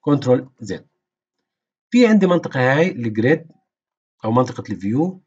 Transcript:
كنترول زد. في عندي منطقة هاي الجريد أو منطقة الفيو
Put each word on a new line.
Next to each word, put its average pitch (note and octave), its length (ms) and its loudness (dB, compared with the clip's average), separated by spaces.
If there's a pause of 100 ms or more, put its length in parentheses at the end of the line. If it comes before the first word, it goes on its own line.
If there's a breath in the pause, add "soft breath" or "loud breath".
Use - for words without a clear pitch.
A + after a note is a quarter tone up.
كنترول C3 500 0 (100)
زد. F#2+ 260 -12 (1040)
في A#3+ 160 4
عندي G#3+ 200 4
منطقة E3+ 340 -2
هاي C#3+ 300 2
الجريد A#2+ 580 -2 (760)
أو A2 60 -2
منطقة A#2 400 -2
الفيو A#2 560 -4